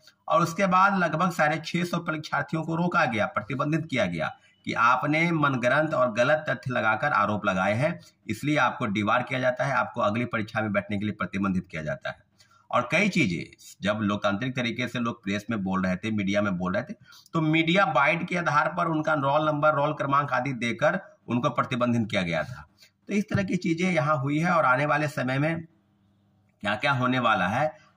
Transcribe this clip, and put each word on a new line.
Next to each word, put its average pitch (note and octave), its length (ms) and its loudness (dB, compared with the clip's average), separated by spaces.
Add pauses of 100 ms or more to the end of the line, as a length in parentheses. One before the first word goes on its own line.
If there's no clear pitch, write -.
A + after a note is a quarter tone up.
(280)
और G3+ 140 4
उसके F#3+ 240 0
बाद F#3+ 320 4
लगभग E3+ 320 0
साढ़े D#3 360 0
छह F3 180 -2
सौ F3 140 -4
परीक्षार्थियों D#3+ 640 -4
को D#3+ 140 -4
रोका F3 280 0
गया, A2 220 0
प्रतिबंधित D3 640 -4
किया A2+ 160 0
गया D#2+ 300 -4 (280)
कि A2+ 80 -4
आपने C#3+ 600 2
मनगढ़ंत D3 640 2
और B2 180 2
गलत B2 360 2
तथ्य C3+ 220 -4
लगाकर A2 420 0
आरोप G2+ 340 2
लगाए F#2+ 280 2
हैं, D3+ 260 0 (280)
इसलिए C#3 280 -2
आपको B2 300 2
डिबार G#2+ 360 2
किया B2+ 180 -4
जाता B2+ 240 0
है, C#3 80 -2
आपको A#2+ 280 -2
अगली A2 240 2
परीक्षा A2+ 360 -4
में A2 120 -2
बैठने G2+ 260 -2
के G2+ 60 -4
लिए G#2 100 -2
प्रतिबंधित F#2+ 560 -2
किया D#2 120 -8
जाता C#2+ 280 -6
है। - 60 -14 (540)
और B2 220 0
कई F#3+ 160 2
चीजें F2+ 760 -2
जब G#2 200 0
लोकतांत्रिक G#2 540 -2
तरीके A#2+ 320 -4
से B2+ 100 -6
लोग A2+ 260 -4
प्रेस G2+ 260 -4
में A2 120 -2
बोल F#2 240 0
रहे F#2 100 0
थे, A2 140 -6
मीडिया G2+ 320 0
में G2 160 -2
बोल F2+ 160 -2
रहे G#2 80 -2
थे, - 120 -12 (380)
तो E3 80 0
मीडिया D#3+ 440 4
बाइट D3+ 440 2
के F3+ 80 -2
आधार D#3 400 0
पर F3 100 0
उनका D#3 280 0
रोल D3 320 2
नंबर, D3+ 280 2
रोल C#3+ 180 0
क्रमांक C#3+ 400 0
आदि C3 200 -2
देकर B2 640 -2 (120)
उनको B2 220 0
प्रतिबंधित A#2+ 600 0
किया G2 120 0
गया E2 200 -2
था। - 260 -12 (400)
तो G3 60 -2
इस G3+ 100 2
तरह G3+ 180 0
की F#3 140 -2
चीजें F3 360 0
यहाँ D#3 260 2
हुई C#3+ 200 -2
है, E3+ 120 0
और E3 140 4
आने C3+ 220 2
वाले D3 220 0
समय C3 300 -2
में E3 260 -2 (960)
क्या-क्या G#2+ 320 0
होने B2+ 260 2
वाला G#2 300 2
है, C3 280 0 (200)